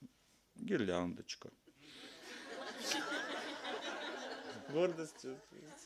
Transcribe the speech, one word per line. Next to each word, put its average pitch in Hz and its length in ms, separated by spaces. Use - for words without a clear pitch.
гирляндочка. 92 920
Гордость 160 560